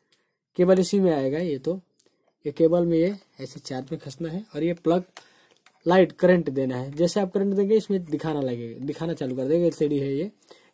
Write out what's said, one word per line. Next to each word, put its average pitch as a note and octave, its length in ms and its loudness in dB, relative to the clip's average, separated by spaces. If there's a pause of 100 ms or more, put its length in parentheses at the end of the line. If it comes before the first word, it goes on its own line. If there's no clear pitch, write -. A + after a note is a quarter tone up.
(580)
केबल F#3 220 6
इसी F#3+ 200 2
में F#3 120 4
आएगा। C#3 280 0
ये E3+ 200 -4
तो E3 200 -4 (680)
ये D3 60 -6
केबल E3+ 340 4
में E3 120 2
ये F#3 180 2 (240)
ऐसे C3+ 200 -14
चार्ज C3+ 320 -10
में D#3+ 100 -8
खसना D#3+ 280 -10
है F#3 140 -8 (120)
और D3 80 -4
ये E3+ 120 0
प्लग F3 280 0 (840)
लाइट F3+ 260 6
करंट F3 380 4
देना C3 260 -2
है। C3 160 -8
जैसे E3+ 280 0
आप F#3+ 120 -2
करंट G3 220 0
देंगे G3+ 220 2
इसमें G3 300 0
दिखाना D3+ 360 -4
लगेगा, A#2+ 440 -6
दिखाना D#3+ 280 -4
चालू C3 220 -6
कर C3 120 -4
देगा। E3+ 180 2
एलसीडी D3+ 340 0
है C#3 140 -2
ये, E3+ 180 -4 (420)